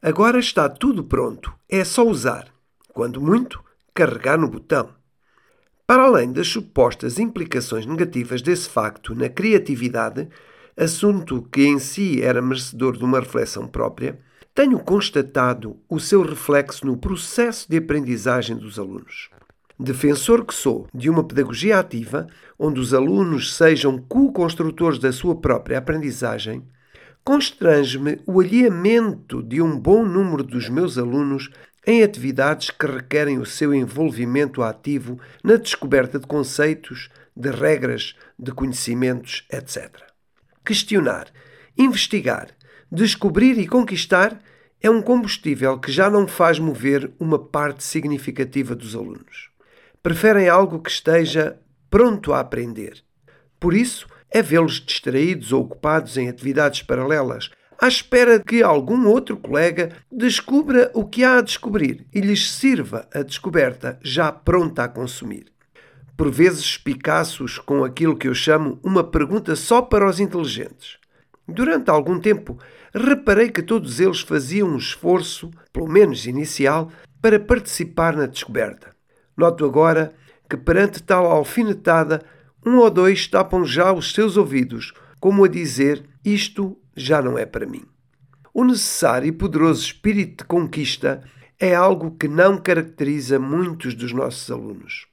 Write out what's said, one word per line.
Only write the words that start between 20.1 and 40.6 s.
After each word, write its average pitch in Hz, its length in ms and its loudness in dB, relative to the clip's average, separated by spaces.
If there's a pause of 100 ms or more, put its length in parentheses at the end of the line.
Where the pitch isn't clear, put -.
que - 80 -12
sou - 400 -4
de 123 160 -4
uma 160 140 2
pedagogia 135 560 0
ativa, 127 480 -6 (320)
onde 147 220 -2
os 123 120 -2
alunos 156 640 0
sejam 143 440 4
co-construtores 170 1000 0
da 131 140 0
sua 160 240 -2
própria 127 420 -2
aprendizagem, 127 840 -6 (580)
constrange-me 147 1040 0
o 185 140 2
alheamento 202 1000 2
de 120 180 -4
um 160 180 0
bom 202 280 4
número 175 360 0
dos 117 280 -6
meus 151 260 -2
alunos 135 540 -4 (360)
em 226 160 4
atividades 139 680 -2
que - 160 -6
requerem 135 520 -2
o 117 60 -6
seu 143 300 -2
envolvimento 127 880 -2
ativo 123 580 -6 (240)
na 220 120 6
descoberta 139 600 0
de 123 80 -10
conceitos, 147 840 -4 (260)
de 127 140 -6
regras, 131 680 -2 (220)
de 123 140 -10
conhecimentos, 127 1000 -4
et 131 160 -12
cetera. - 380 -14 (580)